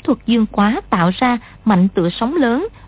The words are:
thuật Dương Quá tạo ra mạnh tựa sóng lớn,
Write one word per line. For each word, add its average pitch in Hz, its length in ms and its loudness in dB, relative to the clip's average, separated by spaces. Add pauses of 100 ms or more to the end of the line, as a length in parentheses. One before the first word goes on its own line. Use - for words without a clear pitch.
thuật 269 220 0
Dương 226 200 2
Quá 214 440 0
tạo 180 300 2
ra 247 180 0 (280)
mạnh 190 280 4
tựa 175 160 0
sóng 240 260 -4
lớn, 277 320 0 (200)